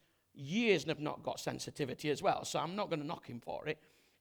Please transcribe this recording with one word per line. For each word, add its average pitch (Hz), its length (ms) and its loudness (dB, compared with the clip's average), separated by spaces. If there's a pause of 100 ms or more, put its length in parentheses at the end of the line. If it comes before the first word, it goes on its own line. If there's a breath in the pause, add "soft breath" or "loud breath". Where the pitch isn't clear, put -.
(340)
years 180 480 4
and 147 60 -4
have 147 120 0
not 147 220 -4
got - 180 -4
sensitivity 131 720 -2
as 151 120 0
well, 180 220 4
so - 140 -2
I'm 156 160 -2
not 196 160 -2
gonna 151 140 0
knock 160 220 -8
him 120 140 -8
for - 280 -8
it. 156 100 -2 (420 soft breath)